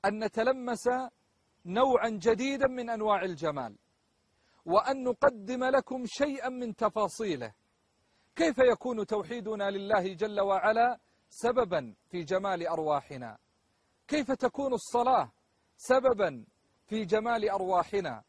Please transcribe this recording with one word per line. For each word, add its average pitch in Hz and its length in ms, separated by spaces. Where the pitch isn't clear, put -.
أن 214 180
نتلمس 240 640
نوعا 240 440
جديدا 226 580
من 247 220
أنواع 214 340
الجمال، 143 520
وأن 247 380
نقدم 247 600
لكم 262 420
شيئا 269 440
من 247 260
تفاصيله. 196 800
كيف 320 220
يكون 240 480
توحيدنا 208 680
لله 196 420
جل 202 280
وعلا 214 580
سبباً 180 680
في 175 140
جمال 185 440
أرواحنا؟ 143 680
كيف 285 240
تكون 262 420
الصلاة 240 580
سبباً 208 680
في 214 180
جمال 214 440
أرواحنا؟ 185 800